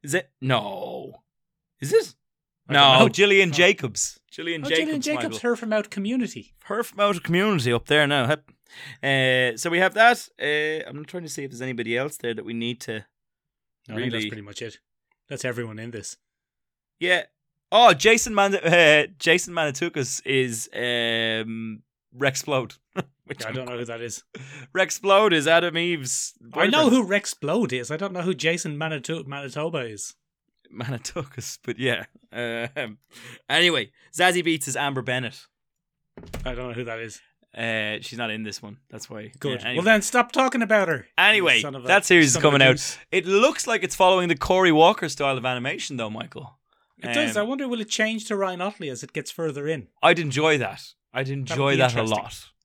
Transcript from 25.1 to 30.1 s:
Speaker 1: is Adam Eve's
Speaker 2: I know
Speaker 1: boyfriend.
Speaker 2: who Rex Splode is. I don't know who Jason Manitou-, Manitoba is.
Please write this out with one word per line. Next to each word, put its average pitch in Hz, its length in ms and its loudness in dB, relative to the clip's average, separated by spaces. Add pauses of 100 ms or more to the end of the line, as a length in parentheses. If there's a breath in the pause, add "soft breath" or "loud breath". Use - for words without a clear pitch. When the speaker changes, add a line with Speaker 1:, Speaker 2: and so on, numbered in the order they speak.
Speaker 1:
is 156 160 2
Adam 165 280 2
Eve's 165 560 -4 (220)
Speaker 2:
I 165 140 2
know 302 160 4
Speaker 1:
boyfriend. 247 80 6
Speaker 2:
who 254 160 4
Rex 196 260 -2
Splode 156 380 -2
is. 123 180 -6
I 151 60 -6
don't 190 160 -6
know 180 100 -8
who 180 120 -2
Jason 156 440 -4
Manitou-, 156 480 -6
Manitoba 143 540 -8
is. 110 340 -12 (580)